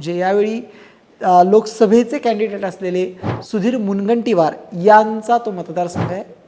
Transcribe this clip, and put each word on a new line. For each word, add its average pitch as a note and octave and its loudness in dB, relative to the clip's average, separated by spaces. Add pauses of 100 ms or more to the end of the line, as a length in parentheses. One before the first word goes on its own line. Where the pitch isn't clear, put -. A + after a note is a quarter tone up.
जे E3+ -6
यावेळी, G#3 0 (640)
अ, F3+ 6
लोकसभेचे A3 2
कॅन्डिडेट G#3 -4
असलेले F#3 -4 (300)
सुधीर A3+ -2
मुनगंटीवार G3+ 0 (300)
यांचा A3 4
तो A#3 -8
मतदारसंघ F3 -6
आहे. F#3+ -8 (260)